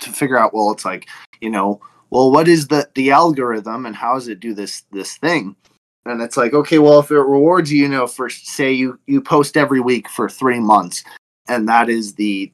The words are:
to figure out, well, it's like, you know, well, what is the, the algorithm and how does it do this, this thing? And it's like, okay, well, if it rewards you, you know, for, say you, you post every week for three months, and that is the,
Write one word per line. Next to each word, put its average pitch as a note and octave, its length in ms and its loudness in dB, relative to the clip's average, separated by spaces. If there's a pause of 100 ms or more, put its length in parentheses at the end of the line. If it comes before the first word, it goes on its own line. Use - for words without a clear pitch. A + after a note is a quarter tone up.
to - 100 -14
figure B2+ 280 -2
out, A2 160 2
well, G#2+ 160 0
it's G#2+ 140 -8
like, F#2 240 -8 (320)
you A2 100 -6
know, G2+ 300 -2 (300)
well, C3 200 4
what D3+ 160 4
is D#3+ 220 4
the, D3 260 0
the C3+ 160 0
algorithm B2+ 760 0
and G#2+ 120 -14
how B2 180 -4
does B2+ 140 -8
it G2+ 100 -12
do A2+ 160 -10
this, G2 380 -12
this - 240 -12
thing? C3 400 -4 (500)
And A#2 160 -8
it's A#2+ 140 -8
like, B2 180 0
okay, D3 240 2
well, D3 220 8
if C#3+ 100 -6
it D3+ 60 2
rewards C#3+ 560 2
you, C#3+ 100 2
you C#3+ 60 2
know, C3 180 -2
for, B2 240 -8
say - 420 -4
you, B2+ 340 -4
you C#3 140 0
post D3 360 0
every C#3 240 2
week A#2+ 280 -2
for G#2+ 200 -6
three B2 320 -2
months, G#2 420 2 (460)
and A2+ 200 -2
that A#2 220 2
is A2 240 -4
the, G2 400 -4